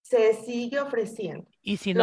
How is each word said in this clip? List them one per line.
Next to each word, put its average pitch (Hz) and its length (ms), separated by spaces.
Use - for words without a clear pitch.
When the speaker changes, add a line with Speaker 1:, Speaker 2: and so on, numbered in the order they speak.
Speaker 1:
se 226 320
sigue 240 460
ofreciendo. 226 680
Speaker 2:
¿Y 202 160
si 196 160
Speaker 1:
Lo 180 100